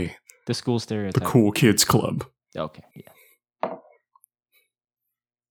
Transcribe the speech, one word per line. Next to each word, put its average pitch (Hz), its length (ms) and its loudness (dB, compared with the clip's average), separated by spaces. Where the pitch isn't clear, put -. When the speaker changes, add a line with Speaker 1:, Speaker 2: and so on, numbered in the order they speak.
Speaker 1:
The - 40 -10
s-, - 60 -18
the 117 80 -4
school 120 260 -2
stereotype. 104 420 -4
Speaker 2:
The 90 60 -6
Cool 107 240 4
Kids - 320 4
Club. 104 400 0
Speaker 1:
Okay, 80 260 -10
yeah. - 720 -14